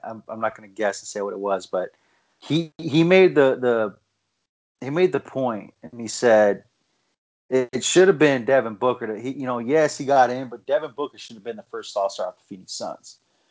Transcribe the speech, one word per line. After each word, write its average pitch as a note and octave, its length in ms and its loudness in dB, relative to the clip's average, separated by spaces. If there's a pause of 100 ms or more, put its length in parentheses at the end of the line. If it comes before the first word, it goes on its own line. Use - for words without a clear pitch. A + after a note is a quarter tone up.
I'm, A2 240 -14
I'm A2+ 140 -10
not A2 160 -4
gonna G#2+ 100 -20
guess G2 340 -4
and - 60 -18
say G#2 140 -8
what G2+ 100 -4
it G2 80 -10
was, G2 260 -2
but F#2+ 260 -4 (480)
he, D#3 380 -4
he D#3+ 280 2
made F#3 300 6
the, C3+ 200 4
the, A#2 400 -2 (880)
he C3 40 -8
made E3+ 240 2
the C3+ 80 -2
point, A#2+ 600 -6
and A#2 200 -16
he A2 80 -10
said, G#2+ 540 4 (840)
"It, B2+ 220 0
it A2+ 120 -6
should F#3 260 6
have D#3 100 0
been C#3 240 2
Devin A2+ 320 0
Booker A#2+ 320 -2
to, G#2+ 140 -8
he, B2+ 100 -6
you C3+ 140 -10
know, B2 140 -4
yes, C#3+ 380 0
he D3 60 -10
got C3 260 4
in, B2+ 200 -6
but A#2 160 -16
Devin D3+ 320 -2
Booker D3 200 -8
should A2+ 200 -18
have G2+ 80 -20
been A#2 100 -10
the G#2 160 -18
first A2 240 -12
All-Star G2 320 -4
of F#2 80 -12
the - 140 -20
Phoenix F#2 240 -18
Suns." - 460 -14 (320)